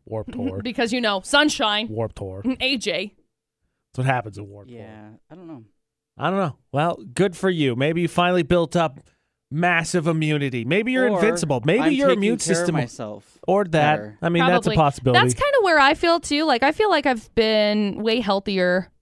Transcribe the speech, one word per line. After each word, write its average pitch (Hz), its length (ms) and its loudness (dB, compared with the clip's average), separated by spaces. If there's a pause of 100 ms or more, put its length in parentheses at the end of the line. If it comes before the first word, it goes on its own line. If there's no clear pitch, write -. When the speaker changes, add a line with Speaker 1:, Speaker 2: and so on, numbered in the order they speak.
Speaker 1:
Warped 110 260 -10
Speaker 2:
<laughs> - 20 -12
Speaker 1:
Tour. 240 300 -6
Speaker 2:
Because, 233 280 -4
you 254 80 -2
know, 208 240 -2
Sunshine. 233 680 0
Speaker 1:
Warped 110 260 -6
Tour. 95 280 -12
Speaker 2:
And 247 160 -4
A 262 180 -2
J. 196 360 -6 (800)
Speaker 1:
That's - 60 -10
what 127 80 -2
happens 110 320 -2
at 104 60 -12
Warped 101 260 -20
Tour. 117 80 -20
Speaker 3:
Yeah, 107 300 -20 (200)
I 151 60 -20
don't 180 120 -20
know. 139 160 -18 (540)
Speaker 1:
I 147 140 -4
don't 190 80 -2
know. 175 160 -4 (160)
Well, 160 240 0 (180)
good 185 240 0
for 190 140 0
you. 143 240 0
Maybe 160 260 0
you 170 60 0
finally 180 360 0
built 170 320 0
up 160 240 0 (500)
massive 170 580 0
immunity. 151 580 -2
Maybe 208 260 0
you're 254 180 2
Speaker 3:
Or 196 100 0
Speaker 1:
invincible. 151 440 0
Maybe 180 200 2
Speaker 3:
I'm 311 100 4
Speaker 1:
your 262 160 2
Speaker 3:
taking 220 140 2
Speaker 1:
immune 208 140 2
Speaker 3:
care 180 140 -2
of 175 60 2
Speaker 1:
system 175 180 0
Speaker 3:
myself 110 600 -8 (100)
Speaker 1:
or 196 180 2
that. 165 60 -8
Speaker 3:
better. 151 500 2
Speaker 1:
I 170 60 -2
mean, 170 180 2
that's - 220 2
a - 40 2
Speaker 2:
Probably. - 40 0
Speaker 1:
possibility. 135 460 2
Speaker 2:
That's 123 140 2
kinda 571 260 0
where 339 180 4
I 277 140 6
feel, 339 260 2
too. 294 240 -2
Like, 269 200 0
I 294 100 2
feel 427 160 0
like 311 160 2
I've 247 280 -2
been 214 720 0
way 226 160 0
healthier 190 720 0 (120)